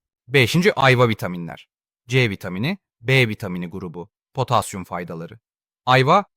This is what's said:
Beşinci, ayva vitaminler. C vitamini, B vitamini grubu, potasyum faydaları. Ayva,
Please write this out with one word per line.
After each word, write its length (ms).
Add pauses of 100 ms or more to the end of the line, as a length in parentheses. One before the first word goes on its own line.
(280)
Beşinci, 460
ayva 360
vitaminler. 580 (400)
C 220
vitamini, 480 (240)
B 260
vitamini 400
grubu, 420 (240)
potasyum 500
faydaları. 560 (460)
Ayva, 400 (120)